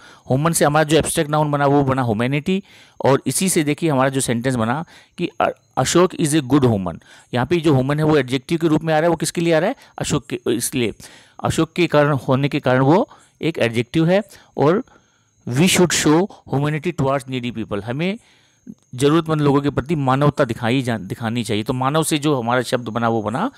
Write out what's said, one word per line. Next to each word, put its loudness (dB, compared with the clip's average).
ह्यूमन 0
से 0
हमारा 4
जो 2
एब्स्ट्रैक्ट 0
नाउन 0
बना 0
वो 4
बना 0
ह्यूमैनिटी, -2
और 4
इसी 0
से 0
देखिए -2
हमारा 2
जो -2
सेंटेंस -2
बना -2
कि -4
अ-, 0
अशोक 2
is -2
a 2
good 2
human। 0
यहाँ 0
पे 0
जो 2
ह्यूमन 0
है 0
वो 4
एडजेक्टिव -2
के 0
रूप 0
में -2
आ 2
रहा 2
है, 2
वो 0
किसके -4
लिए 0
आ 4
रहा 0
है, -4
अशोक -4
के, -8
इसलिए -2
अशोक -2
के 0
कारण, 2
होने 0
के -4
कारण 2
वो 4
एक -4
एडजेक्टिव 0
है। 2
और 2
we 2
should 2
show 2
humanity -2
towards -2
needy -6
people, -6
हमें -4
ज़रूरतमंद 2
लोगों 2
के -2
प्रति -4
मानवता 2
दिखाई -2
जा, -4
दिखानी -6
चाहिए। -2
तो -4
मानव 0
से -2
जो 0
हमारा 0
शब्द -4
बना -2
वो 0
बना -4